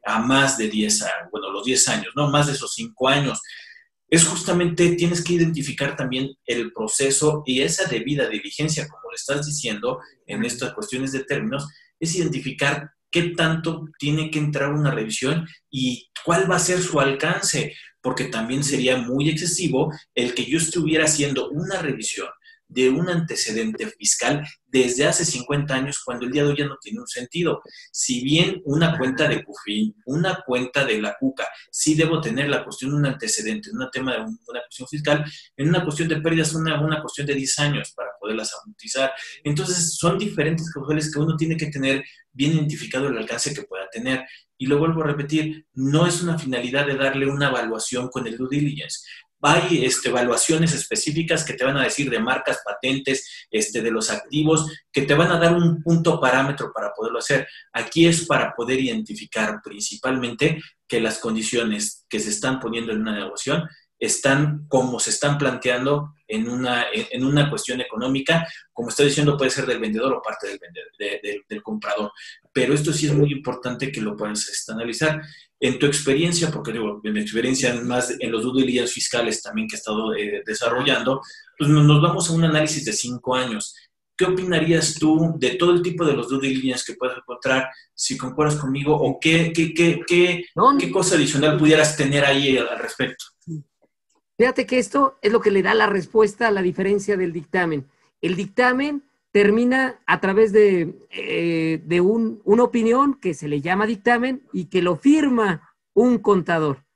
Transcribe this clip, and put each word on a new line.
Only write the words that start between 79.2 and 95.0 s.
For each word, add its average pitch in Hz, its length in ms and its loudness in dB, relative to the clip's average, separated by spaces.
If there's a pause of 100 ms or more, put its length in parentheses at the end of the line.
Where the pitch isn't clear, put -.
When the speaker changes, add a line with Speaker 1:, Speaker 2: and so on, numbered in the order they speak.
Speaker 1:
también 107 260 -6
que 110 80 -10
he - 20 -10
estado, 110 360 -4
eh, 101 320 -4
desarrollando, 127 720 0 (380)
pues 143 100 2
no-, 151 140 8
nos 147 180 8
vamos 170 300 2
a - 20 0
un 165 120 2
análisis 151 420 0
de 107 80 -2
cinco 123 400 -4
años. 120 400 -4 (420)
¿Qué 185 80 2
opinarías 170 680 2
tú 160 420 4
de - 200 0
todo 175 160 4
el 175 100 4
tipo 170 240 -2
de 139 80 4
los 120 160 -4
due 135 100 0
diligence 131 460 -2
que - 100 -12
puedes 127 220 -4
encontrar, 131 500 -2 (240)
si - 240 -4
concuerdas 151 400 0
conmigo, 143 400 0
o 135 240 0
qué, 165 340 4
qué, 160 200 2
qué, 170 320 4
qué, 175 480 4
Speaker 2:
No, 240 180 6
no. 277 60 4
Speaker 1:
qué - 120 0
cosa 185 260 2
adicional 147 420 4
pudieras 151 360 6
tener 139 300 2
ahí 139 320 4
al, 117 100 2
al 113 120 -6
respecto? 120 480 -6 (1120)
Speaker 2:
Fíjate 247 260 4
que 254 140 0
esto 269 420 2